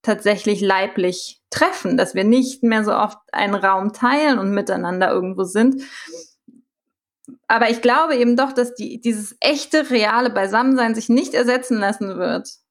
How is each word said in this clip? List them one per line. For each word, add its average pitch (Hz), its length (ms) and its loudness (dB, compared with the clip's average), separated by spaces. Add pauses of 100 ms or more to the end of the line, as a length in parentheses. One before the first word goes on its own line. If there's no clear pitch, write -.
tatsächlich 208 580 0
leiblich 190 800 -2 (100)
treffen, 311 460 0
dass - 180 0
wir 190 100 0
nicht 254 380 2
mehr 220 220 2
so 208 100 0
oft - 240 0 (140)
einen 240 220 -2
Raum 190 380 0
teilen 269 460 2
und 196 140 -2
miteinander 185 580 -2
irgendwo 185 340 -2
sind. 240 380 2 (1700)
Aber 226 220 4
ich 233 120 -2
glaube 285 340 2
eben 240 200 4
doch, 269 160 0
dass 240 220 -2
die, - 260 -12
dieses 214 400 -4
echte, 285 500 0
reale 233 400 2
Beisammensein 226 640 0
sich 220 140 -6
nicht 254 260 2
ersetzen 247 440 0
lassen 196 380 -2
wird. 175 340 -4 (200)